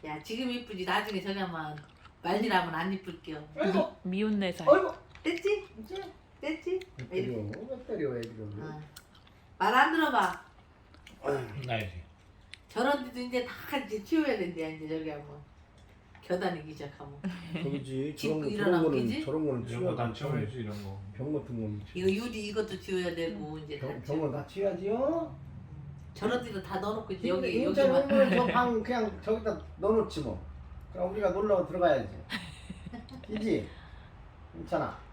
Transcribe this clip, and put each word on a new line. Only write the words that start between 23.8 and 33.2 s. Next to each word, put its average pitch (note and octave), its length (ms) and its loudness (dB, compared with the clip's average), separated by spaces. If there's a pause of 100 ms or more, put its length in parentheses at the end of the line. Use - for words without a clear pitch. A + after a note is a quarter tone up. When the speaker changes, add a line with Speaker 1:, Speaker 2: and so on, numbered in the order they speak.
Speaker 1:
다 B2+ 80 -6
Speaker 2:
병, A2 160 -6
Speaker 1:
치워. C#3+ 140 0
Speaker 2:
병원 D3 140 0
다 - 140 -4
치워야지요. A3 880 0 (800)
Speaker 1:
저런 A#3+ 300 0
데도 G3+ 180 -6
다 F#3+ 180 -6
넣어놓고 G#3 320 -4
이제 F#3 180 -2
Speaker 2:
근데 F#3 180 2
Speaker 1:
여기, A3 160 4
Speaker 2:
임찬이 C#4 240 6
Speaker 1:
여기만. C4+ 340 8
Speaker 2:
오면 C4 140 8
저 B3 160 6
방 A#3+ 300 4
그냥 A3 400 0
저기다 G#3+ 380 0 (180)
넣어놓지 A3 440 4
뭐. A#2+ 180 -4 (520)
그럼 F3+ 200 0
우리가 G3+ 180 4
놀러 G3 360 4
들어가야지. D#3 420 4 (760)
Speaker 1:
<laughs> - 460 -12